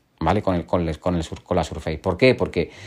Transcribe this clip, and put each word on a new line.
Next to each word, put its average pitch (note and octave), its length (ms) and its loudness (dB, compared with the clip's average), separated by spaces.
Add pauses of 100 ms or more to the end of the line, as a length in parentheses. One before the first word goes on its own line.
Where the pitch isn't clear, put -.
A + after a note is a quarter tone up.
(200)
¿vale? E2+ 240 2
Con F#2 120 0
el, E2 120 -2
con F2 200 0
el, D#2+ 120 -4
con F2+ 160 -2
el E2+ 80 0
sur-, - 180 -10
con - 160 -2
la E2+ 60 2
Surface. D#2+ 340 -6
¿Por F#2 200 -2
qué? - 180 6
Porque, F#3 340 -2 (180)